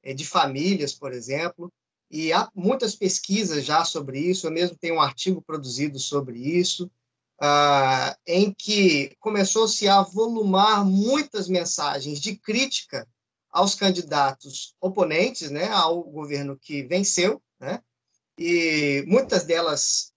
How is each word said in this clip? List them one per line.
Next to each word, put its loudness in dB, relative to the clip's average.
é, -10
de -10
famílias, 0
por -10
exemplo, -6
e -4
há 2
muitas 0
pesquisas -2
já 2
sobre -6
isso, -2
eu -4
mesmo -2
tenho -4
um 2
artigo 0
produzido -6
sobre -6
isso, -2
ah, 4
em 2
que 2
começou-se 0
a 6
volumar 2
muitas 2
mensagens -2
de -6
crítica -4
aos 2
candidatos -2
oponentes, 0
né, -4
ao 2
governo -8
que -8
venceu, 0
né, -8
e 0
muitas 2
delas -2